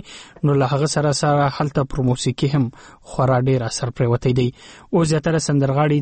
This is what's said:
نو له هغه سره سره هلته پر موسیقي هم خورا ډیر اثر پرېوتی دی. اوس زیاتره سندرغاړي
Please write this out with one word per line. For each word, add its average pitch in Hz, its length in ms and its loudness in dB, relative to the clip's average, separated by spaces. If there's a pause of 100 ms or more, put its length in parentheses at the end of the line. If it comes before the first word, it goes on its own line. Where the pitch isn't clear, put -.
(440)
نو 147 160 2
له 135 140 2
هغه 143 200 0
سره 147 260 0
سره 143 380 2
هلته 147 260 -2 (100)
پر - 60 -4 (100)
موسیقي 127 440 -2
هم 143 100 2 (500)
خورا 127 340 2
ډیر 131 220 0
اثر - 280 -6
پرېوتی 120 400 0
دی. 123 100 2 (440)
اوس 170 220 2
زیاتره 160 340 0
سندرغاړي 147 540 2